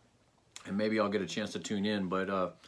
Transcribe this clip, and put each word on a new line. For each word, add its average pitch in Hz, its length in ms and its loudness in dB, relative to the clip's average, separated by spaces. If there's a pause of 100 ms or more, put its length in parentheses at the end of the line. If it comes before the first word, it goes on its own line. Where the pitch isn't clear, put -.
(680)
And 98 100 -4
maybe 107 220 2
I'll 104 100 4
get 101 140 0
a 90 40 -4
chance 104 260 -4
to 104 80 -4
tune 101 260 0
in. 104 220 0
But, 95 200 0
uh, 95 200 2 (200)